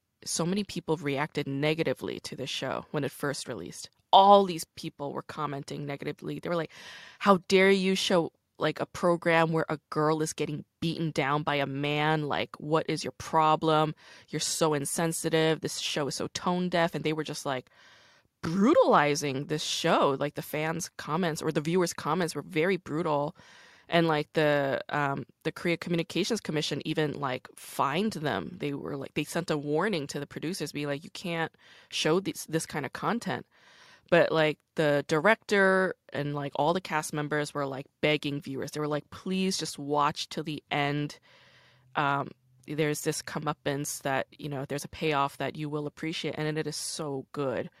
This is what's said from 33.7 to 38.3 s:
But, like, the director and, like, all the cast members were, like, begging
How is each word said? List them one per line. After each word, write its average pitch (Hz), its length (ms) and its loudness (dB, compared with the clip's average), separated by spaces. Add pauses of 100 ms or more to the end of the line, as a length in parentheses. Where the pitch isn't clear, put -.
But, 170 220 6
like, 156 260 4 (180)
the 147 320 4
director 190 840 4 (200)
and, 143 200 -2
like, 143 220 -6
all 151 160 2
the 190 80 0
cast 156 320 -4
members 147 400 -2
were, 143 140 -4
like, 135 200 -8 (140)
begging 147 400 0